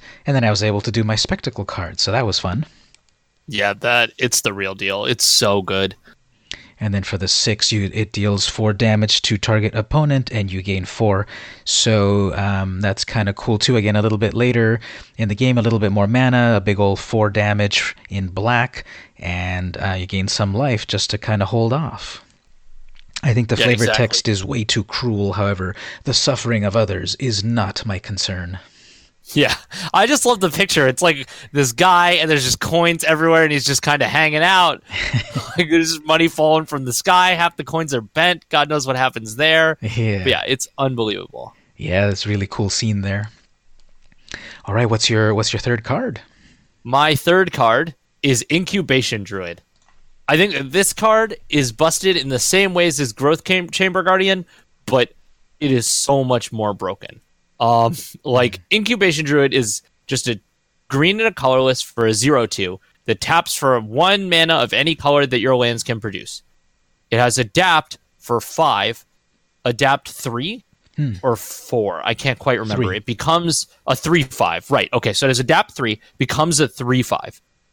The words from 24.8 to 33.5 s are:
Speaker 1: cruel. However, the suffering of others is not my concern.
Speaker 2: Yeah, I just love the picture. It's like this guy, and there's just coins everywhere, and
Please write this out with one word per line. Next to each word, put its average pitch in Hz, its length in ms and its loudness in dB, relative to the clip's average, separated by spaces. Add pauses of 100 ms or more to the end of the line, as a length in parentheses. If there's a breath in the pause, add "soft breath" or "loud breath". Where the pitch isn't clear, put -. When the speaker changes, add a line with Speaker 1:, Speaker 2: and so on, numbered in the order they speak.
Speaker 1:
cruel. 101 500 -4
However, 98 420 -2 (280 loud breath)
the 135 100 -2
suffering 117 520 0
of 98 100 -2
others 95 440 -2
is 110 220 -2
not 110 440 -2
my 98 140 -4
concern. 92 600 -8 (720 soft breath)
Speaker 2:
Yeah, 135 220 4 (360 loud breath)
I 196 140 4
just 269 180 2
love 240 160 2
the 180 120 0
picture. 156 360 2
It's 131 140 0
like 151 260 0 (240 loud breath)
this 135 200 2
guy, 175 400 4
and 160 180 2
there's 143 160 2
just 123 140 -2
coins 170 440 0
everywhere, 160 380 4
and 156 100 4